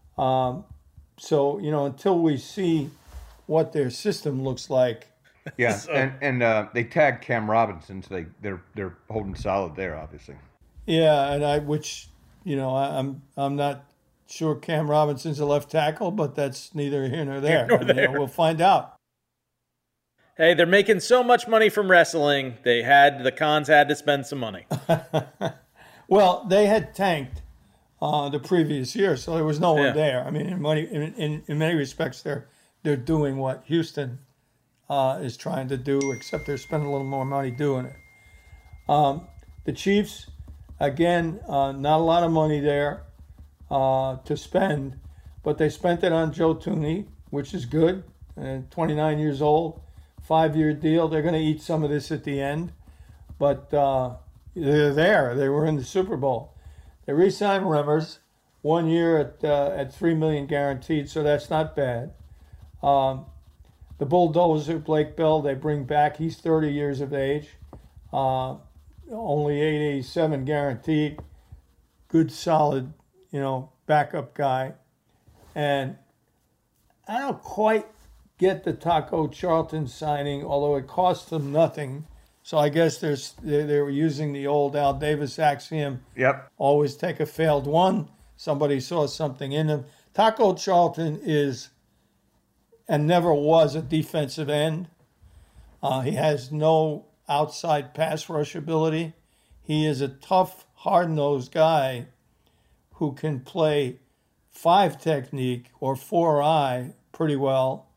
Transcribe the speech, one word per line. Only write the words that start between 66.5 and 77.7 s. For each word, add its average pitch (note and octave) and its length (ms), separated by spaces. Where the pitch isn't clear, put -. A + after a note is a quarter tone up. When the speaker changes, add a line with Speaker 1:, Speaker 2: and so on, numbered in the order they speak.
Speaker 1:
years C#3+ 260
of C#3+ 140
age, C#3+ 340
uh, C3 440
only D3 500
eight D3+ 260
eighty-seven C#3+ 580
guaranteed. D3 760
Good, D#3+ 240
solid, D3 600
you C#3+ 80
know, C3+ 320
backup D3 480
guy. C3 400
And C#3 420
I A3 120
don't C#4 220
quite G#3+ 460